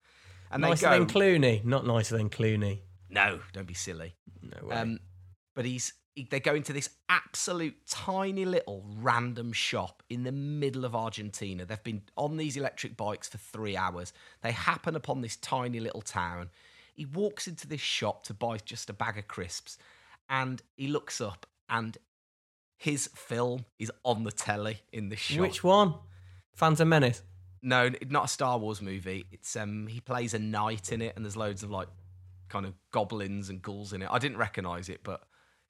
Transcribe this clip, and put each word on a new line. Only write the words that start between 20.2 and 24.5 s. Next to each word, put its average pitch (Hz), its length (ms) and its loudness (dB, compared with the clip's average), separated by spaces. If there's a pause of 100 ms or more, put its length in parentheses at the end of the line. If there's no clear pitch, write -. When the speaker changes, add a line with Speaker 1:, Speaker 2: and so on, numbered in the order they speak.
Speaker 1:
and 131 320 0 (160)
he 135 120 -4
looks - 340 -2
up, 101 240 -8 (240)
and 113 260 0 (800)
his 147 380 0
film 123 500 -2 (140)
is 110 120 -6 (140)
on 113 200 2
the 104 80 -2
telly 104 480 -2 (120)